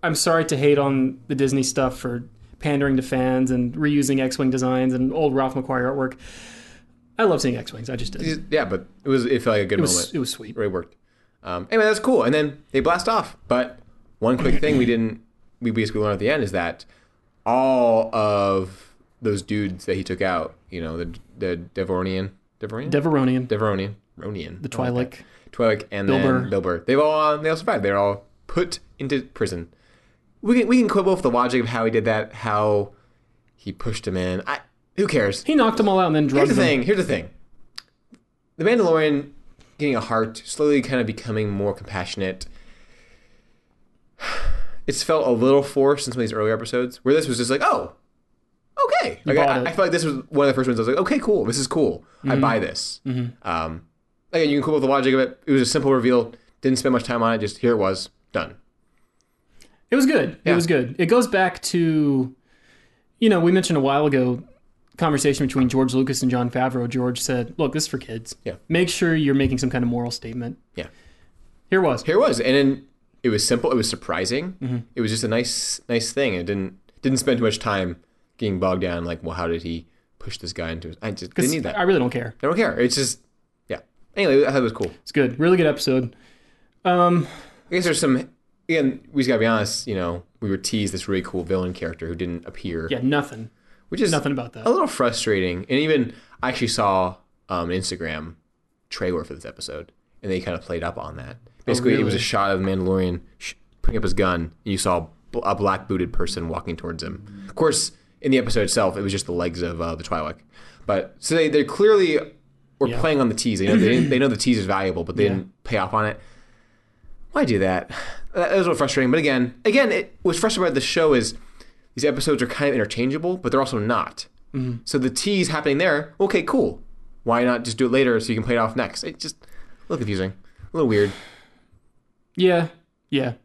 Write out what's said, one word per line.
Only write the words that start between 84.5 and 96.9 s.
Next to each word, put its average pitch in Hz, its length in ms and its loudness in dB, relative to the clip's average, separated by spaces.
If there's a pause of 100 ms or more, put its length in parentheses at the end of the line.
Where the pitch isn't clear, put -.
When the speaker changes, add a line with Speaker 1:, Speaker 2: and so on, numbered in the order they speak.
Speaker 2:
it 131 40 2
was 113 120 0
cool. 87 180 -6 (120)
Speaker 1:
It's - 100 -18
good. 127 260 0
Really 170 160 6
good 170 120 4
episode. 131 500 0 (640)
Um, 175 420 4 (460)
Speaker 2:
I 170 40 -4
guess 180 100 0
there's 165 160 0
some, 135 280 0 (380)
again, 147 320 0 (140)
we 139 80 0
just 127 80 0
gotta 120 100 2
be 113 60 2
honest, 110 420 0
you 110 80 -4
know, 87 280 -4 (180)
we 107 80 -4
were 98 80 -2
teased 101 360 -4
this 92 140 -8
really 95 160 0
cool 87 220 -6
villain 92 260 -2
character 85 360 -8
who 85 80 -6
didn't 85 300 -6
appear. 82 460 -8
Speaker 1:
Yeah, 120 100 -4
nothing. 135 480 -2 (380)
Speaker 2:
Which 180 140 -4
is 190 100 2
Speaker 1:
Nothing 143 220 0
about 120 180 -8
that. 110 160 -6
Speaker 2:
a - 20 2
little 330 180 2
frustrating. 98 720 -2 (100)
And 135 100 2
even 147 320 0 (300)
I 127 80 -2
actually 127 180 -4
saw, 95 480 0 (320)